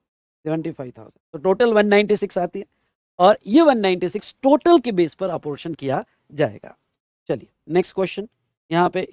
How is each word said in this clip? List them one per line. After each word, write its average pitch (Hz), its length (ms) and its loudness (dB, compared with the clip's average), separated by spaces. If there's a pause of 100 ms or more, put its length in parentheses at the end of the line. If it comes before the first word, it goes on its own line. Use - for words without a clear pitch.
(440)
सेवेंटी 160 280 -6
फ़ाइव 127 260 -14
थाउजेंड। - 220 -20 (120)
तो 160 60 -14
टोटल 196 360 0
वन 208 120 6
नाइंटी 202 300 2
सिक्स 196 220 -6
आती 175 200 -6
है 202 80 -14 (520)
और 185 280 4
ये 254 160 4
वन 269 160 4
नाइंटी 185 300 -2
सिक्स - 340 -12
टोटल 302 380 4
के 240 120 -6
बेस 175 220 -2
पर 185 160 -6
अपोर्शन 151 440 -8
किया 139 300 -4 (280)
जाएगा। 127 440 -6 (520)
चलिए, 131 200 -8 (200)
नेक्स्ट 180 260 -2
क्वेश्चन, 190 340 -6 (420)
यहाँ 175 200 2
पे 185 220 -6